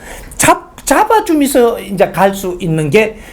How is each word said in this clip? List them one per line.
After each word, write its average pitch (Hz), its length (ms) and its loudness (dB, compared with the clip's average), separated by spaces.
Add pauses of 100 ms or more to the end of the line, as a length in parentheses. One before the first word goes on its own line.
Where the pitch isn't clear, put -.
(360)
잡-, - 500 0
잡아주면서 302 960 2
이제 190 300 -2
갈 190 220 0
수 185 260 -8
있는 160 300 -2
게 214 300 0 (140)